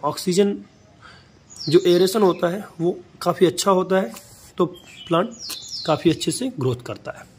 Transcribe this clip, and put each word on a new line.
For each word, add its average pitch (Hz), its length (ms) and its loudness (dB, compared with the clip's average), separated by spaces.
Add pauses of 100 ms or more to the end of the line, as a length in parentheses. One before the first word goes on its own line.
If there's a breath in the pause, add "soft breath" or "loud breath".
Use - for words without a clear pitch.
oxygen, 196 540 0 (1080 loud breath)
जो 165 180 6
aeration 185 360 4
होता 175 260 2
है, 170 160 -6 (160)
वो 170 180 -2 (240)
काफ़ी 175 240 2
अच्छा 170 240 0
होता 185 260 2
है, 220 160 0 (460)
तो 180 80 2 (420)
प्लांट 170 220 0 (560)
काफ़ी 160 240 2
अच्छे 156 200 -2
से 254 300 -6
growth 123 160 0
करता - 420 -12
है। - 80 -20 (120)